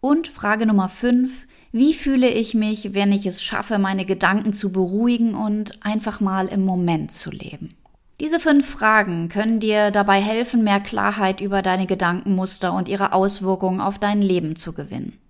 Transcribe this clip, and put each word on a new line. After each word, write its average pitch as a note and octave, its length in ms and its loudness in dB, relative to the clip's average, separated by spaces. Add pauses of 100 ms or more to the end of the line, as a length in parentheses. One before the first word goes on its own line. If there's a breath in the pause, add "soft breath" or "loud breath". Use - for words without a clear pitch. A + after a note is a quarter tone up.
Und D4+ 260 2
Frage A3 400 -2
Nummer G3+ 220 2
fünf. B3 580 0 (240 soft breath)
Wie C#4 240 4
fühle C4 340 2
ich A3+ 260 -2
mich, G#3+ 380 -2
wenn G3+ 200 4
ich G3+ 120 0
es F3+ 160 -4
schaffe, G3+ 380 -4
meine F#3+ 260 0
Gedanken F#3+ 480 0
zu G3+ 200 -4
beruhigen G#3+ 640 0
und G#3 500 -4
einfach G#3+ 320 -4
mal F#3+ 300 0
im F#3+ 160 0
Moment F3 480 0
zu - 180 -8
leben? - 460 -14 (420)
Diese D#4 220 0
fünf C#4+ 260 4
Fragen G3 600 2
können G#3+ 320 0
dir G#3+ 300 2
dabei G3+ 320 4
helfen, A3+ 420 0
mehr G3+ 160 2
Klarheit G3+ 640 -2
über G3 180 0
deine F#3 240 0
Gedankenmuster F#3 880 -2
und F3+ 160 -2
ihre G3 240 -2
Auswirkungen F#3+ 720 0
auf G3 160 -4
dein G#3 240 0
Leben F3 340 0
zu E3 160 -10
gewinnen. - 460 -10 (120)